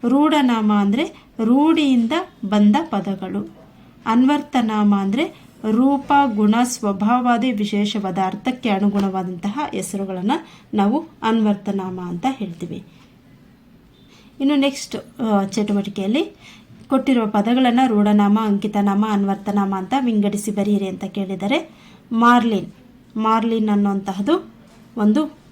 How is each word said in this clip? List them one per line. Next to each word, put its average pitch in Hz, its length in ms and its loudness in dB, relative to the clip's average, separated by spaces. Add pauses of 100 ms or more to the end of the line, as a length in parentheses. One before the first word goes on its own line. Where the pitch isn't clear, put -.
ರೂಢನಾಮ 262 640 2
ಅಂದ್ರೆ 208 500 0 (220)
ರೂಢಿಯಿಂದ 269 680 2 (320)
ಬಂದ 208 320 4 (140)
ಪದಗಳು. 196 680 -6 (500)
ಅನ್ವರ್ಥನಾಮ 226 880 2
ಅಂದ್ರೆ 202 320 0 (440)
ರೂಪ, 269 420 2 (220)
ಗುಣ, 214 200 2 (100)
ಸ್ವಭಾವಾದಿ 240 880 0
ವಿಶೇಷವಾದ 202 720 -2
ಅರ್ಥಕ್ಕೆ 247 440 -4
ಅನುಗುಣವಾದಂತಹ 196 920 -2 (140)
ಹೆಸರುಗಳನ್ನ 190 600 -4 (420)
ನಾವು 214 340 0 (140)
ಅನ್ವರ್ಥನಾಮ 202 800 -2
ಅಂತ 175 300 -6
ಹೇಳ್ತೀವಿ. 180 540 -10 (1600)
ಇನ್ನು 277 160 2
ನೆಕ್ಸ್ಟ್, - 640 -4
ಆ, 208 220 2
ಚಟುವಟಿಕೆಯಲ್ಲಿ 202 920 -2 (520)
ಕೊಟ್ಟಿರುವ 262 380 2
ಪದಗಳನ್ನ 233 600 2
ರೂಢನಾಮ, 208 560 4
ಅಂಕಿತನಾಮ, 208 680 0
ಅನ್ವರ್ಥನಾಮ 196 640 -2
ಅಂತ 185 240 -6
ವಿಂಗಡಿಸಿ 208 500 0
ಬರೆಯಿರಿ 202 380 0
ಅಂತ 185 160 -8
ಕೇಳಿದರೆ 196 680 -4 (420)
ಮಾರ್ಲಿನ್, 226 540 2 (500)
ಮಾರ್ಲಿನ್ 220 520 0
ಅನ್ನುವಂತಹದ್ದು 202 840 -2 (440)
ಒಂದು 226 560 0